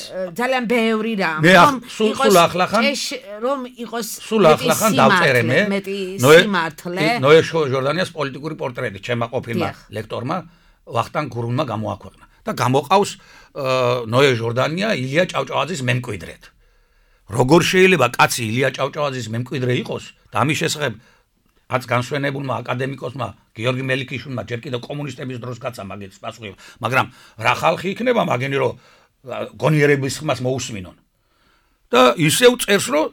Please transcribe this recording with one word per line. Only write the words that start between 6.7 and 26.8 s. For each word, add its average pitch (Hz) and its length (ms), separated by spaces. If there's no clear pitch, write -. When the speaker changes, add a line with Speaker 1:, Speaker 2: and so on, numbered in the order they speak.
Speaker 2:
კი, 220 140
ნოე 151 260
შო-, 151 240
ჟორდანიას 139 460
პოლიტიკური 139 440
პორტრეტი 123 460
ჩემმა 117 260
ყოფილმა 117 380
Speaker 1:
დიახ. 98 120
Speaker 2:
ლექტორმა 110 500
ვახტანგ 123 420
გურუნმა 117 360
გამოაქვეყნა. 104 600
და 220 120
გამოყავს, 139 580
ე, - 60
ნოე 131 280
ჟორდანია 127 600
ილია 139 340
ჭავჭავაძის 139 560
მემკვიდრედ. 123 640
როგორ 127 320
შეიძლება 185 460
კაცი 127 360
ილია 123 260
ჭავჭავაძის 135 580
მემკვიდრე 123 460
იყოს 147 300
და - 100
ამის 147 200
შესახებ 151 360
რაც 127 160
განსვენებულმა 135 720
აკადემიკოსმა 127 720
გიორგი 127 300
მელიქიშვილმა 131 640
ჯერ 117 180
კიდევ 123 200
კომუნისტების 143 580
დროს 123 180
გაცა 120 260
მაგის 98 380
პასუხი, 110 320
მაგრამ 117 340